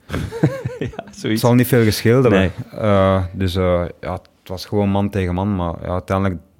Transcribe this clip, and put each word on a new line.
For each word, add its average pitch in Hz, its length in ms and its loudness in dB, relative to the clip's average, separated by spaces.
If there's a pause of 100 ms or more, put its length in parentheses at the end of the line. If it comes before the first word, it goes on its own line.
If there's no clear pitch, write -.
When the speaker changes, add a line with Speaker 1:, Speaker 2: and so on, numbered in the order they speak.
Speaker 1:
<laughs> - 100 -6 (640)
Ja, - 160 -6
zoiets. - 260 -16
Speaker 2:
Het 110 180 -2
zal 120 140 4
niet 123 140 4
veel 120 160 4
gescheeld 113 400 2
hebben. 101 160 4
Speaker 1:
Nee. 92 400 -4
Speaker 2:
Eh, 95 440 2 (100)
dus, 95 220 -2
eh, 90 280 2 (180)
ja, 78 100 -8
het - 180 -10 (140)
was 90 220 -12
gewoon 101 240 0
man 98 200 0
tegen 92 240 -2
man. 98 220 -2
Maar 85 260 -2
ja, - 60 -10
uiteindelijk 92 520 -2 (200)